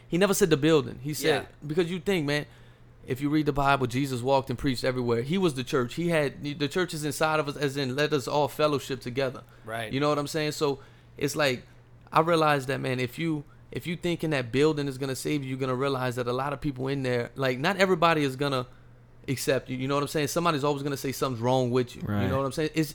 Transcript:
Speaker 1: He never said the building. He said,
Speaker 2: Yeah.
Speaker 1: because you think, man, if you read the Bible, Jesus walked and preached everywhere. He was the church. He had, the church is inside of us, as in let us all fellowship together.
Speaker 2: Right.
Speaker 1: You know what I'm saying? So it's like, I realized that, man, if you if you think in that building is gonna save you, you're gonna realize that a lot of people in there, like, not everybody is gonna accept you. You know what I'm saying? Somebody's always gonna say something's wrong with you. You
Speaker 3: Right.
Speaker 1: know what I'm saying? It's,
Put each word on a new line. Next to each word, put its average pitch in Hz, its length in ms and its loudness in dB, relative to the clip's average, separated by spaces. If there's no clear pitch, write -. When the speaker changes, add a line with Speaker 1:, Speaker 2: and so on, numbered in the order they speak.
Speaker 1:
He 165 100 0
never 196 160 4
said 190 160 4
the 151 60 8
building. 135 460 2
He 147 120 -6
said, 143 280 0
Speaker 2:
Yeah. - 240 -16
Speaker 1:
because 165 240 -2
you 185 80 -4
think, 180 280 0
man, 143 200 -2
if 127 120 -4
you 143 100 0
read 151 160 2
the 147 60 2
Bible, 139 360 2
Jesus 131 340 -2
walked 131 280 2
and 120 80 -4
preached 131 260 -2
everywhere. 120 380 0
He 143 160 -2
was 175 160 2
the 131 100 -4
church. 123 300 0
He 170 160 0
had, 147 340 0
the 147 240 -2
church 175 260 -2
is 151 100 -6
inside 156 360 0
of 143 80 -2
us, 143 80 -8
as 135 200 -2
in 131 200 -2
let 147 160 2
us 143 160 0
all 143 180 2
fellowship 143 540 0
together. 127 420 -4
Speaker 2:
Right. 113 280 -8
Speaker 1:
You 127 60 -2
know 147 120 2
what 147 100 2
I'm 143 80 -4
saying? 151 240 -2
So 143 260 0
it's - 180 -2
like, 139 300 0
I 151 80 6
realized 156 480 4
that, 135 120 -2
man, 131 200 -2
if 123 180 -4
you 156 240 -2
if - 160 -8
you 170 100 -4
think 170 280 -2
in 160 60 0
that 127 200 -2
building 143 380 2
is 131 100 -6
gonna 135 180 -4
save 151 260 -2
you, 131 80 -8
you're 131 80 -6
gonna 131 160 -2
realize 127 420 -2
that 123 100 -2
a 120 60 -2
lot 131 200 -2
of 131 80 -6
people 131 280 -4
in 139 140 -2
there, 123 320 -2
like, 131 240 0
not 175 180 0
everybody 170 460 4
is 135 140 0
gonna 135 300 0
accept 131 400 0
you. 131 80 -4
You 127 120 -4
know 143 60 0
what 143 80 2
I'm 139 60 -2
saying? 147 200 0
Somebody's 165 360 0
always 143 180 0
gonna 143 140 -2
say 131 160 -4
something's 127 300 -2
wrong 127 280 2
with 123 240 0
you. - 80 -14
You - 60 -6
Speaker 3:
Right. 104 220 0
Speaker 1:
know 135 80 0
what 139 80 0
I'm 127 60 -4
saying? 156 220 -2
It's, 156 200 0